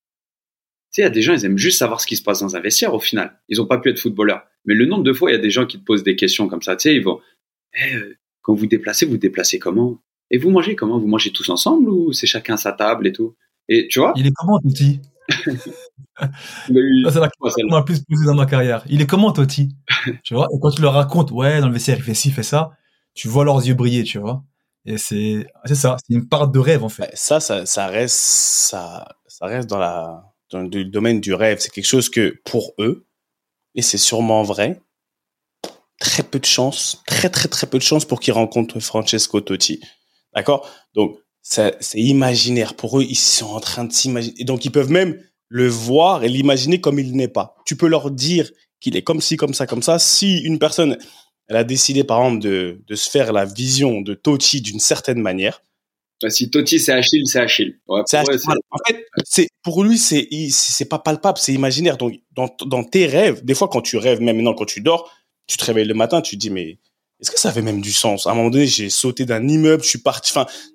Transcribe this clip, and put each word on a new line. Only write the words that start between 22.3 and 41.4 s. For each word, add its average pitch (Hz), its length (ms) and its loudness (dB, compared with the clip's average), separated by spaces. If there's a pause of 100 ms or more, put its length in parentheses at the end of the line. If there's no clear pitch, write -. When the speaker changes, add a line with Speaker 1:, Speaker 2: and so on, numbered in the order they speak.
Speaker 2:
fait 117 80 -4
ça », 156 300 0 (420)
tu - 140 -10
vois 139 160 2
leurs 139 200 4
yeux 127 100 2
briller, 120 300 2
tu 104 140 -8
vois. 123 260 -6 (420)
Et 107 120 -8
c'est, 107 480 -4 (200)
c'est 143 80 0
ça, 127 300 0
c'est 120 100 -2
une 120 140 -2
part 143 200 0
de 135 100 2
rêve, 135 260 4
en 110 40 -6
fait. 104 140 -10
Speaker 3:
Ouais, - 120 -6
ça, - 260 0
ça, 98 260 -4
ça 98 200 -2
reste, 113 300 -2
ça, - 880 0 (200)
ça - 200 -12
reste 117 220 -6
dans 101 100 -2
la, 85 540 -6 (180)
dans 92 100 -8
le 92 240 -6
domaine 107 360 0
du 120 140 -4
rêve. 107 260 2
C'est - 120 -6
quelque 98 140 -6
chose 131 220 2
que, 107 360 0
pour - 340 -4
eux, - 280 -2 (680)
et 123 80 -4
c'est - 160 0
sûrement 110 440 2
vrai, 104 380 -2 (1160)
très - 240 -2
peu - 160 -6
de 131 80 -4
chance, - 600 -2
très, 180 220 0
très, - 200 -2
très - 180 -4
peu 131 120 -2
de 127 40 0
chance 151 220 2
pour 123 160 -4
qu'ils 127 120 0
rencontrent 113 480 -2
Francesco 110 600 -2
Totti. - 400 -2 (540)
D'accord ? - 340 0 (260)
Donc, 104 240 0 (240)